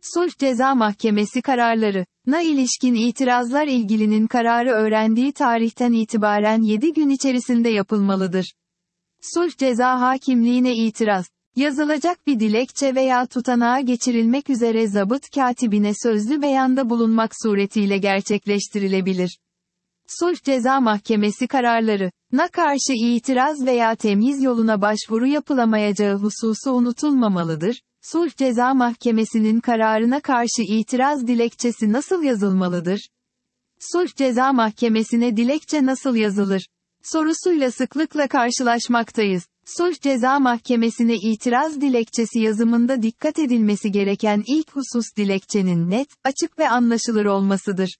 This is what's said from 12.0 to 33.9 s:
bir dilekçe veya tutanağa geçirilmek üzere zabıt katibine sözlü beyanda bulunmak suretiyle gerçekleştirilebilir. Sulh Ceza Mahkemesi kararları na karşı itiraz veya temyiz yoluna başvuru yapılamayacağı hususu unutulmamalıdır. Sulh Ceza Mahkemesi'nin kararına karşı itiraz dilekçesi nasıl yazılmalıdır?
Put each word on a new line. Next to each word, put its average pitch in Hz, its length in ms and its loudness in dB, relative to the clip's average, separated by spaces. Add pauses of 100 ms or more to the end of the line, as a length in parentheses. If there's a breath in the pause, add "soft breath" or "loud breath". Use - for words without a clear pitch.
bir 269 140 0
dilekçe 247 540 0
veya 254 320 0
tutanağa 240 540 0
geçirilmek 240 680 0
üzere 226 360 0
zabıt 202 440 -2
katibine 233 600 0 (100)
sözlü 233 400 0
beyanda 262 480 2
bulunmak 226 400 0 (120)
suretiyle 202 560 0
gerçekleştirilebilir. 196 1400 -2 (840)
Sulh 349 240 -2
Ceza 262 360 0
Mahkemesi 214 680 0
kararları 233 640 0 (220)
na 311 160 0
karşı 285 440 0
itiraz 254 760 0
veya 233 280 2
temyiz 226 480 0
yoluna 226 400 0
başvuru 214 440 -2
yapılamayacağı 220 920 0
hususu 214 560 -4
unutulmamalıdır. 233 1080 0 (220)
Sulh 330 340 -4
Ceza 254 380 0
Mahkemesi'nin 226 840 0
kararına 226 600 0
karşı 240 420 -2
itiraz 247 640 -2
dilekçesi 233 680 0
nasıl 311 300 -2
yazılmalıdır? 185 880 -2 (840)